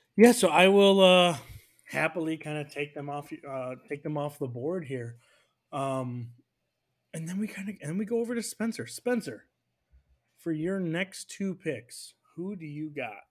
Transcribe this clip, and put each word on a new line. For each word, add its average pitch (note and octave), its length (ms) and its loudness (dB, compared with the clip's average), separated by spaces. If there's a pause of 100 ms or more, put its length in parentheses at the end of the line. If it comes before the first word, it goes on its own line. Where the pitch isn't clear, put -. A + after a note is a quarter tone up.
(160)
Yeah, A#3 160 10
so G#3+ 180 4
I F3 200 8
will, G3 320 8
uh, F3+ 360 8 (520)
happily D#3+ 480 -4
kinda D3+ 260 -8
take D3 320 -10
them C#3+ 140 -10
off, D3 220 -10 (160)
uh, B2+ 280 -8 (140)
take C#3+ 140 -8
them D3+ 140 -4
off D3 220 -6
the C#3 80 -4
board C#3+ 380 -6
here. A#2+ 320 -10 (540)
Um, C3 580 -6 (840)
and E3 160 -10
then F#3 80 -6
we G#3+ 100 -4
kinda, G3 340 -12
and D3 100 -8
then F3+ 60 -4
we G#3+ 80 -4
go A3+ 140 -4
over A#3 140 -4
to A#3 80 -4
Spencer. G#3+ 460 -6
Spencer, - 580 -6 (920)
for E3+ 140 -6
your E3+ 280 -2
next F3+ 500 -6
two F#3+ 260 -6
picks, - 580 -10 (220)
who F#3+ 200 -10
do D#3+ 100 -14
you D3+ 240 -10
got? A#2+ 420 -10